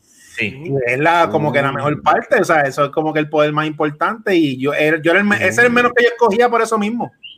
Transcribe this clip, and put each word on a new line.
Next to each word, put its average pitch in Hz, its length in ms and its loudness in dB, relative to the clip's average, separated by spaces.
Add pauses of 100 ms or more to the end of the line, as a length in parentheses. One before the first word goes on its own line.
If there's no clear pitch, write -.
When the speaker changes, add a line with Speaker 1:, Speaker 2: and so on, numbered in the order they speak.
(360)
Speaker 1:
Sí. 117 280 -8
Speaker 2:
Y 131 280 -4
es 127 60 -2
la, 165 320 2
como 151 220 -2
que 143 100 0
la 139 100 -2
mejor 143 260 -4
Speaker 3:
Mm. - 40 -14
Speaker 2:
parte, 214 380 2
o 175 40 0
sea, 160 180 2
eso 139 240 -2
es 139 40 -6
como 156 240 -4
que 156 60 0
el 151 100 -4
poder 151 220 2
más 151 140 -2
importante, 165 720 -4
y 139 240 0
yo, 143 140 -2
er-, 156 260 2
yo 165 120 2
era 190 80 4
el 202 60 0
me-, 202 100 2
ese 185 260 0
era 247 60 4
el 240 40 2
menos 240 240 2
que 240 60 4
yo 240 80 4
escogía 233 400 2
por 233 100 2
eso 220 160 0
mismo. 208 340 -4 (280)